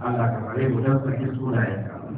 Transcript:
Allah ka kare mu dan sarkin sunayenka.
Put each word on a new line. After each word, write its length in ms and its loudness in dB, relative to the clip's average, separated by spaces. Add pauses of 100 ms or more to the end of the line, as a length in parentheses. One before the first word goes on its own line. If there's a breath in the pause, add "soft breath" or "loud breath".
Allah 240 2
ka 120 0 (140)
kare 160 2
mu 140 2
dan 180 4
sarkin 320 -2
sunayenka. 600 0 (240)